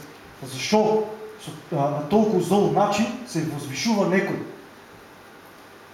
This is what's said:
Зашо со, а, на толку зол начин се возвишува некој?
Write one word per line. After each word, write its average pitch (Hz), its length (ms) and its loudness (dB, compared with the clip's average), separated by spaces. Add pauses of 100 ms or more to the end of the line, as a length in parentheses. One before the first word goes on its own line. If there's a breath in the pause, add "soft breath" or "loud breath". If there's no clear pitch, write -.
(440)
Зашо 214 640 2 (360)
со, 160 80 -12 (200)
а, 143 180 0
на 151 200 -4
толку 202 300 4
зол 170 320 2
начин 202 360 2 (200)
се 160 160 -4
возвишува 165 640 -2
некој? 185 320 0 (1500)